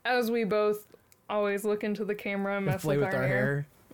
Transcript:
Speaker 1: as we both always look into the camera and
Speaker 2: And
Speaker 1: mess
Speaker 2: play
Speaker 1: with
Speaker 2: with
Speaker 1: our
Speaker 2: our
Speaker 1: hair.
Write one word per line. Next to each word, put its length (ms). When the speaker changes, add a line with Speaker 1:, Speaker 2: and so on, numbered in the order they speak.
Speaker 1:
as 260
we 140
both 420
always 340
look 220
into 180
the 120
camera 420
and 100
Speaker 2:
And 60
Speaker 1:
mess 80
Speaker 2:
play 160
Speaker 1:
with 80
Speaker 2:
with 100
Speaker 1:
our 60
Speaker 2:
our 80
Speaker 1:
hair. 360